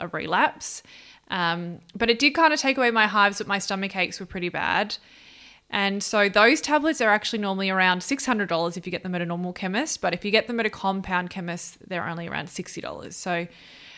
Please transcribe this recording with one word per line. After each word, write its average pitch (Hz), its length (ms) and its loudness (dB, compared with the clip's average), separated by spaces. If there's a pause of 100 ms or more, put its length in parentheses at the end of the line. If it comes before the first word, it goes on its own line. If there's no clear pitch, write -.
a 175 80 -6
relapse. - 760 -2 (480)
Um, 170 480 -2 (160)
but 226 140 -2
it 233 100 -4
did 285 160 2
kinda 311 220 4
take 269 200 0
away 240 140 2
my 220 160 4
hives, 202 300 4
but 202 100 -8
my 196 120 0
stomach 190 360 -4
aches 180 240 -2
were 190 60 -12
pretty 175 240 -6
bad. - 480 0 (720)
And 202 300 0
so 202 260 4
those 220 340 6
tablets 294 380 2
are 220 120 4
actually 214 260 2
normally 196 320 0
around 185 320 4
six - 240 -2
hundred 208 240 2
dollars 170 260 0
if 185 120 -8
you 175 40 -8
get - 120 -4
them 180 100 -4
at 175 80 0
a 170 60 -2
normal 175 260 -4
chemist, 208 480 -2
but 180 140 0
if 190 100 -4
you 202 60 -2
get 220 160 4
them 233 120 -2
at 220 60 2
a 208 60 -2
compound 185 580 -2
chemist, 175 480 -8 (100)
they're 175 200 -4
only 170 200 -6
around - 220 -6
sixty - 320 -10
dollars. - 340 -10
So 175 320 -4 (500)